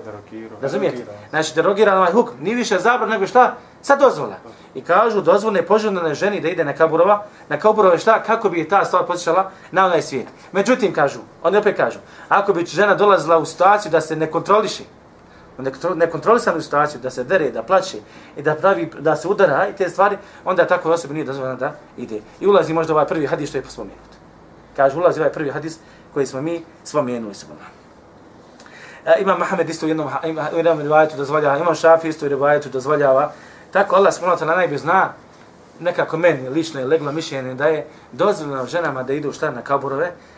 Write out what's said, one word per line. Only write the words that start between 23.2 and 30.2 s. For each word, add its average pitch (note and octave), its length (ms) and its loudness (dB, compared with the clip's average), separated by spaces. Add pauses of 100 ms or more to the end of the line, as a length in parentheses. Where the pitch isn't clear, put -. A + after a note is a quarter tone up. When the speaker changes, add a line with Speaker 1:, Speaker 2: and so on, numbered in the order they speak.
Speaker 2:
hadis D3 220 -4
što C#3+ 80 -8
je B2 120 -6
spomenut. - 460 -16 (600)
Kažu, C#3 240 2
ulazi D#3+ 200 2
ovaj C#3+ 120 0
prvi D3+ 180 -6
hadis D3 280 -8 (360)
koji C#3 120 0
smo C3+ 160 -8
mi E3 240 -6 (180)
spomenuli, A#2+ 520 -4
subhanallah. - 360 -20 (1300)
E, E3 160 4
Imam F#3 200 2
Ahmed E3+ 280 -2
isto E3 160 -6
u D#3 40 0
jednom D#3 180 -2
ha-, C3+ 200 -6